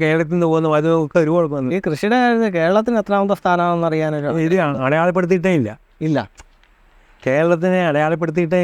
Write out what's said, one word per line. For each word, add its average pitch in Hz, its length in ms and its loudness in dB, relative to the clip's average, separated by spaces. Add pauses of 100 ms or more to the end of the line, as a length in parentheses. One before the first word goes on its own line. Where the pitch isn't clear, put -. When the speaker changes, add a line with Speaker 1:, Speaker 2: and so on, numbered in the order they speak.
Speaker 1:
കേരളത്തിൽ 160 340 0
നിന്ന് 170 160 0
പോകുന്ന 160 220 0
മാധ്യമങ്ങൾക്ക് 160 500 0
ഒരുപാട് 160 140 0
കൊടുക്കുന്നുണ്ട്. 147 380 -2
Speaker 2:
ഈ 196 100 -2
കൃഷിയുടെ 202 380 -2
കാര്യത്തിൽ 226 340 2
കേരളത്തിന് 214 440 0
എത്രാമത്തെ 202 400 0
സ്ഥാനമാണെന്ന് 175 480 0
അറിയാനൊരു 156 580 -2
Speaker 1:
ഇത് 175 80 0 (320)
അടയാളപ്പെടുത്തിയിട്ടേ 175 720 0
ഇല്ല. 107 100 0 (380)
Speaker 2:
ഇല്ല. 151 100 0 (1040)
Speaker 1:
കേരളത്തിനെ 170 560 2 (100)
അടയാളപ്പെടുത്തിയിട്ടേ 160 760 0